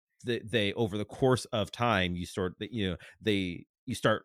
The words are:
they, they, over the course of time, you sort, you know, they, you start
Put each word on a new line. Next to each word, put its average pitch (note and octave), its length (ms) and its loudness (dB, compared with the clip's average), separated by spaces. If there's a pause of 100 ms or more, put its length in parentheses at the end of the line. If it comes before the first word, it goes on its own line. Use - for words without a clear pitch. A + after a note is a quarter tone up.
(240)
they, A#2 160 -2
they, G#2 340 0
over G#2 240 0
the G#2 60 -2
course B2+ 420 4
of G#2 240 -2
time, F#2+ 460 2
you F2 100 -6
sort, F#2 320 -4
you G#2 320 -4
know, D#2+ 60 -4 (260)
they, F#2+ 440 0 (180)
you A#2 100 -4
start A2 300 2